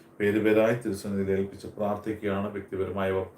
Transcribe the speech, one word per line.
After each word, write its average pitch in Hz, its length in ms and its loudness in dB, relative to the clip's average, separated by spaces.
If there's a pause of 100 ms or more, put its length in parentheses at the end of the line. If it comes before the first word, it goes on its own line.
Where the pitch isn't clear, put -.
(200)
പേര് 104 240 2
പേരായി 110 300 6
തിരുസന്നിധിയിൽ 98 640 -2
ഏൽപ്പിച്ച് - 280 -4
പ്രാർത്ഥിക്കുകയാണ്. 101 840 -4
വ്യക്തിപരമായവർ 95 760 -2 (120)